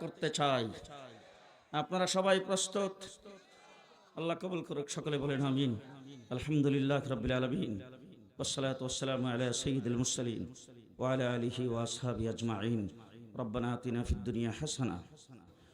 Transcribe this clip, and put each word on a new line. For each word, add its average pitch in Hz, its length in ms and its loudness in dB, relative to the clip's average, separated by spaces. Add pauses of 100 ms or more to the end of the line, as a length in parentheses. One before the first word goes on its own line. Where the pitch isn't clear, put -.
করতে 160 260 -2 (100)
চাই। 135 260 4 (1080)
আপনারা 180 340 0 (100)
সবাই 190 200 6 (120)
প্রস্তুত? 190 480 0 (1200)
আল্লাহ 165 260 0
কবুল 185 260 -2
করুক, 143 280 -4
সকলে 147 220 -2
বলেন 139 320 0
আমিন। 131 220 4 (640)
আলহামদুলিল্লাহ 139 680 4 (120)
রাব্বিল 123 260 0
আলামিন, 123 340 0 (640)
ওয়াসসালাতু 135 480 0
ওয়াসসালামু 127 480 0
আলা 123 140 2 (160)
সাইয়্যিদিল 123 380 2
মুরসালিন 120 420 0 (560)
ওয়া 127 140 2
আলা 131 140 2 (100)
আলিহি 120 320 0
ওয়া 117 180 2
আসহাবিহি 113 480 -2
আজমাইন। 113 480 0 (580)
রব্বানা 120 360 0
আতিনা 120 300 -2
ফিদ - 200 2
দুনিয়া 117 320 2
হাসানা 127 400 -2 (760)